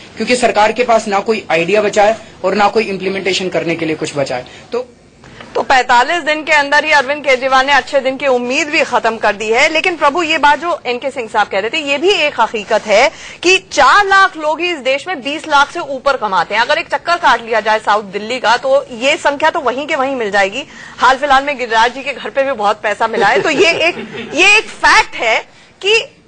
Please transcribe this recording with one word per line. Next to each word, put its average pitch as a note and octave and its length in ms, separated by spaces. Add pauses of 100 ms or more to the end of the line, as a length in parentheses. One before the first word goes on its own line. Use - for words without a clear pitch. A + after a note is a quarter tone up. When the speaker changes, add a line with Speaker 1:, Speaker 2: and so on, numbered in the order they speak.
(160)
Speaker 1:
क्योंकि A#3+ 200
सरकार A3 360
के A#3 120
पास A3 240
ना G3 120
कोई A3 300
आइडिया F3 320
बचा G#3 220
है A3 140 (260)
और F#3+ 100
ना G3+ 140
कोई A3 160
implementation F#3+ 640
करने E3+ 280
के E3 100
लिए D#3 100
कुछ D3+ 200
बचा C#3 200
है। B2+ 100 (260)
तो B3 160 (680)
Speaker 2:
तो - 80
पैंतालीस C4 600
दिन D4+ 200
के D#4 100
अंदर D4 320
ही D#4 60
अरविंद C#4+ 340
केजरीवाल C4 420
ने C#4+ 60
अच्छे C#4 280
दिन C4 160
की C#4+ 100
उम्मीद C4 420
भी D4+ 120
खत्म A#3 360
कर G#3+ 160
दी G#3+ 160
है। B3+ 240
लेकिन D#4+ 240
प्रभु, D4+ 260
ये D#4 160
बात C#4+ 220
जो E4 260
एनके B3 240
सिंह A#3+ 180
साहब G#3 180
कह G#3 120
रहे G#3+ 120
थे, D#4+ 80
ये C#4+ 200
भी E4+ 100
एक D#4 320
हकीकत G#3 460
है A3+ 240 (320)
कि F#4 140 (160)
चार D#4 340
लाख F#4+ 300
लोग D#4 240
ही F4+ 100
इस E4 80
देश C4+ 300
में D#4+ 140
बीस D4 260
लाख C#4+ 220
से F4 100
ऊपर C4+ 360
कमाते G3 380
हैं। A3 80
अगर D4 160
एक E4+ 100
चक्कर E4+ 280
काट B3 300
लिया A3+ 140
जाए G#3+ 180
साउथ G#3+ 240
दिल्ली G#3 380
का, A3+ 160
तो C4+ 360
ये C4+ 240
संख्या D4+ 340
तो E4 100
वहीं C4 260
के D#4 100
वहीं C4+ 200
मिल A3 140
जाएगी। G3+ 340 (340)
हाल B3+ 180
फिलहाल C4+ 280
में C#4+ 140
गिरिराज A3+ 360
जी C4+ 80
के C4+ 100
घर A3+ 180
पे C4+ 120
भी C4+ 100
बहुत G#3+ 300
पैसा A3 260
मिला A3 180
है। A#3+ 140
तो E4 100
ये F4 200
एक, E4 260 (380)
ये G4 240
एक A4 60
फैक्ट - 500
है B3 240 (440)
कि G#4 140 (320)